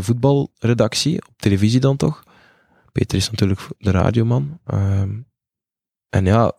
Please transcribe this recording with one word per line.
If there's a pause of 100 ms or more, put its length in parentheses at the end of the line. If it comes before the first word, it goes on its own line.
T
voetbalredactie, (120)
op
televisie
dan
toch. (720)
Peter
is
natuurlijk (180)
de
radioman.
Ehm, (1000)
en
ja